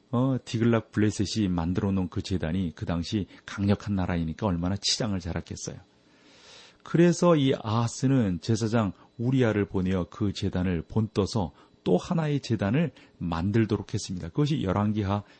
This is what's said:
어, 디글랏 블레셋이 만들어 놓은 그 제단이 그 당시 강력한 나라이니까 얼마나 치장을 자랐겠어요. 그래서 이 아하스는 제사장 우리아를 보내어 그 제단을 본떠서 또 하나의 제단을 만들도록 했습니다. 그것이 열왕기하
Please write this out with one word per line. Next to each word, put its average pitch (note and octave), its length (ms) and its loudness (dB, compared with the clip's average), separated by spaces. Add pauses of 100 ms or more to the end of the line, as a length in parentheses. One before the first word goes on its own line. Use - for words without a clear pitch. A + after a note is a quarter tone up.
(120)
어, B2+ 320 2
디글랏 A#2 480 2
블레셋이 G#2 560 0
만들어 F2+ 440 0
놓은 F#2+ 180 0
그 F#2+ 120 -6
제단이 F2+ 540 -2
그 A2 100 -8
당시 F2 420 -2 (180)
강력한 G2+ 500 0
나라이니까 F2 500 -2
얼마나 F#2 300 0
치장을 G2 440 -2
자랐겠어요. E2+ 580 -8 (1080)
그래서 E3+ 520 4
이 C3+ 260 4
아하스는 A2+ 800 0
제사장 A2 520 0 (260)
우리아를 A#2 460 2
보내어 F#2 440 0
그 G2 240 -2
제단을 F2+ 480 -2
본떠서 G2+ 720 -2 (300)
또 F#3 120 2
하나의 D#3 440 0
제단을 C#3+ 520 0 (280)
만들도록 G2 760 0
했습니다. F2+ 360 -6
그것이 D3 340 0
열왕기하 G2+ 600 0 (160)